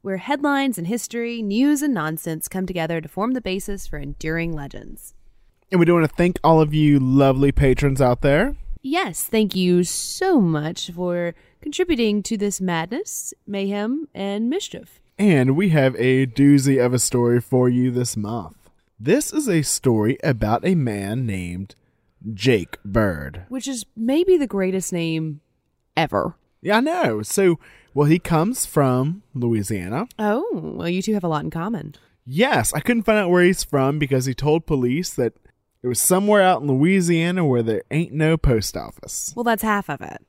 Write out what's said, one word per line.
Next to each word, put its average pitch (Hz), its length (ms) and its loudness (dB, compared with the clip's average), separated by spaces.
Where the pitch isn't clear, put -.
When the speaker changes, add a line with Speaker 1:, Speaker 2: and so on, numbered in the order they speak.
Speaker 1:
where 190 160 -6
headlines 277 600 -2
and 170 100 -6
history, 233 540 -6
news 262 400 2
and 285 120 0
nonsense 160 560 -6
come 190 160 -4
together 170 340 -4
to 156 80 -10
form 220 240 -4
the 254 80 -2
basis 196 480 -8
for 151 100 -8
enduring 160 540 -6
legends. - 640 -12
Speaker 2:
And 185 80 2
we 165 60 6
do 170 80 6
want 160 160 4
to - 40 -8
thank 175 300 0
all 160 160 6
of 151 140 2
you 151 260 6
lovely 135 540 4
patrons 135 480 2
out 123 180 2
there. 160 380 2
Speaker 1:
Yes, 311 420 -4
thank 214 320 0
you 180 300 4
so - 560 0
much 160 500 -2
for 175 420 -4
contributing 240 600 -2
to 226 120 -4
this 202 240 -4
madness, 185 760 -6
mayhem, 202 680 -6
and 202 360 -4
mischief. - 500 -8
Speaker 2:
And 165 380 4
we 190 140 2
have 135 260 4
a 131 320 2
doozy 135 580 4
of 123 80 2
a 123 60 0
story 120 400 2
for 127 300 2
you 123 200 2
this 123 280 -2
month. 107 400 -8
This 180 320 0
is 294 160 -2
a 170 140 2
story 117 600 0
about 110 440 0
a 185 100 2
man 113 500 -2
named 92 500 -6
Jake 104 500 0
Bird. 90 640 -2
Speaker 1:
Which 262 220 -8
is 240 160 -8
maybe 311 400 2
the 285 100 0
greatest 190 460 -2
name 160 480 -4
ever. 160 400 0
Speaker 2:
Yeah, 208 180 0
I - 40 4
know. 285 400 0
So, 175 380 2
well, 147 140 2
he 165 100 6
comes 175 480 0
from 139 560 0
Louisiana. 113 720 -2
Speaker 1:
Oh, 220 340 0
well, 165 380 -6
you 185 140 -2
two 220 100 -2
have 196 100 -2
a 175 40 -2
lot 151 160 -2
in 156 80 -6
common. 170 420 -8
Speaker 2:
Yes, 165 480 0
I 151 60 -4
couldn't 233 240 0
find 214 160 2
out 180 100 0
where 180 140 6
he's 180 200 4
from 160 360 0
because 131 260 0
he 131 80 -4
told 151 320 0
police 135 480 -2
that 120 200 -2
it 123 40 -4
was 120 120 -2
somewhere 202 420 4
out 185 220 4
in 147 40 -2
Louisiana 170 800 2
where 123 160 2
there 110 300 0
ain't 160 200 -2
no 156 260 2
post 113 380 0
office. - 600 -12
Speaker 1:
Well, 240 80 -6
that's 226 180 0
half 208 260 -2
of 147 140 -10
it. - 280 -16